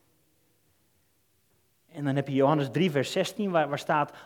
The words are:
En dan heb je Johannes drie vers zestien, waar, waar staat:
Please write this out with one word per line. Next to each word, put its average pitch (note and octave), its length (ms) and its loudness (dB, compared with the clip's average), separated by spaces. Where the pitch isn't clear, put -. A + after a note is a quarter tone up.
En D3 180 -8
dan C3+ 100 0
heb C#3 120 -2
je C#3+ 60 -6
Johannes C#3 380 4
drie D#3 200 2
vers C#3+ 200 -2
zestien, F#3+ 400 -4
waar, D#3 180 2
waar C#3+ 100 -6
staat: D3+ 340 -2